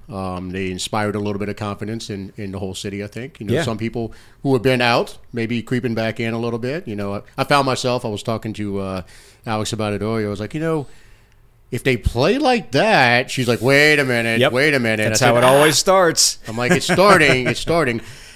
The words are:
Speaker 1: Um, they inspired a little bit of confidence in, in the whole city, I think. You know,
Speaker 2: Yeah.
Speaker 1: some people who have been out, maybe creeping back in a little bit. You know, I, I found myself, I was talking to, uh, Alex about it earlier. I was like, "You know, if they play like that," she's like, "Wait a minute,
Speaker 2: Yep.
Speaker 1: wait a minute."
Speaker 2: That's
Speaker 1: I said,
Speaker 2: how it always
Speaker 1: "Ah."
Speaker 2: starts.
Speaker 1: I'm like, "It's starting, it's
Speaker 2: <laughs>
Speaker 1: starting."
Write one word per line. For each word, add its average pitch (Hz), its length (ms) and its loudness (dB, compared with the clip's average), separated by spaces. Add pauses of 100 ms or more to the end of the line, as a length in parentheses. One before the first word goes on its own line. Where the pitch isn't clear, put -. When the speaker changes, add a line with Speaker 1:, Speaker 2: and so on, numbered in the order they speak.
(100)
Speaker 1:
Um, 92 400 -6
they 95 200 -4
inspired 104 440 -4
a 107 40 -6
little 104 200 -4
bit 101 120 -6
of 101 60 -8
confidence 107 540 -8
in, 98 260 -10
in 98 160 -10
the 98 60 -8
whole 95 160 -8
city, 101 300 -8
I - 20 -10
think. 117 340 -14
You 107 60 -12
know, 117 80 -2
Speaker 2:
Yeah. 160 80 0
Speaker 1:
some 117 160 -4
people 113 340 -6 (300)
who 139 120 0
have 113 80 0
been 127 180 2
out, 123 380 2 (140)
maybe 117 300 -4
creeping 123 320 -4
back 110 260 -4
in 113 140 -4
a 113 40 -4
little 117 200 -4
bit. 131 300 -8
You 104 80 -8
know, 101 200 -6
I, 104 60 -10 (160)
I 135 60 -2
found 143 220 4
myself, 123 380 -2
I 117 40 -6
was 104 140 -6
talking 110 320 -6
to, 101 260 -6
uh, 95 220 -6 (440)
Alex 107 260 -4
about 107 200 -4
it 101 100 -6
earlier. 110 240 -2
I 104 40 -4
was 101 100 -6
like, 104 140 -10
"You 151 60 -6
know, 160 260 -2 (840)
if 123 140 -6
they 131 120 2
play 151 420 0
like 247 340 0
that," 131 580 4
she's 127 180 -4
like, 110 140 0
"Wait 143 360 6
a 143 60 2
minute, 117 360 0
Speaker 2:
Yep. 135 120 4
Speaker 1:
wait 156 220 2
a 135 60 2
minute." 110 280 0
Speaker 2:
That's 110 140 0
Speaker 1:
I 123 40 6
said, 120 60 6
Speaker 2:
how 120 60 4
it 120 60 6
always 143 300 6
Speaker 1:
"Ah." - 20 -2
Speaker 2:
starts. 185 600 2 (100)
Speaker 1:
I'm 110 80 -8
like, 123 160 0
"It's - 140 2
starting, 151 600 4
it's 117 140 -2
Speaker 2:
<laughs> - 80 -4
Speaker 1:
starting." 139 320 0 (360)